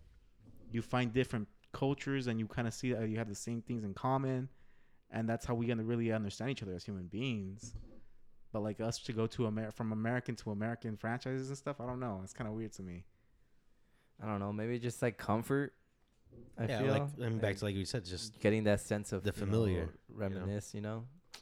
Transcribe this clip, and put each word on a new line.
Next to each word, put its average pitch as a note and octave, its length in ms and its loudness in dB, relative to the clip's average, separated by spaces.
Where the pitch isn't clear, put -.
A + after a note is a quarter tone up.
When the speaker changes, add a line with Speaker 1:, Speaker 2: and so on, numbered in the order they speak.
Speaker 1:
you A2+ 120 0
find B2 280 2
different A#2+ 360 2
cultures C#3 560 0
and A2+ 120 2
you A2 80 0
kinda A#2 240 -2
see B2 220 0
that A2+ 160 0
you G#2+ 80 0
have A2 120 -2
the G2+ 60 -6
same A#2 280 -4
things A#2+ 200 -4
in G2 120 -2
common. C3 540 2
And A2 180 -2
that's A#2 180 0
how B2 100 0
we A#2 100 2
gonna A#2 180 2
really A#2 280 2
understand A2 400 0
each C3+ 100 -4
other F#2+ 140 -4
as F2 80 -6
human F#2 240 -6
beings. A2 640 -4
But, G#2+ 100 0
like, G#2 200 -2
us A2+ 220 0
to B2 100 -4
go A2 140 2
to A#2+ 200 0
Amer-, G#2+ 240 0
from A2 200 -2
American A#2 460 0
to - 140 -4
American A2 460 -2
franchises C3 520 -2
and C#3 80 -4
stuff, C#3+ 220 -6
I A#2+ 60 -6
don't B2 140 -4
know. A2 240 -2
It's F#2+ 100 -10
kinda A2 180 -4
weird A2 220 -4
to F#2+ 100 -10
me. F2+ 220 -8
Speaker 2:
I - 40 -6
don't G#2 140 0
know. G2+ 120 -2
Maybe A2 280 0
just, A#2 220 -4
like, A#2+ 160 2
comfort, C3+ 560 2
I A#2 80 2
Speaker 3:
Yeah, A2+ 160 2
Speaker 2:
feel. C3+ 120 6
Speaker 3:
like, C#3+ 100 6
and A2+ 220 0
back G#2+ 100 4
Speaker 2:
Like, G2 80 0
Speaker 3:
to, G#2+ 60 0
like G2+ 100 2
you G2 100 0
said, G#2+ 200 -2
just F#2 340 -8
Speaker 2:
getting A2 260 6
that G#2 160 8
sense G#2 320 0
of, F#2 100 0
Speaker 3:
the G#2 80 2
Speaker 2:
you - 20 2
know, - 120 -8
Speaker 3:
familiar, G2 360 6
you E2 40 0
know? - 300 -10
Speaker 2:
reminisce, G2+ 360 -4
you G#2 60 -6
know? A2 260 -4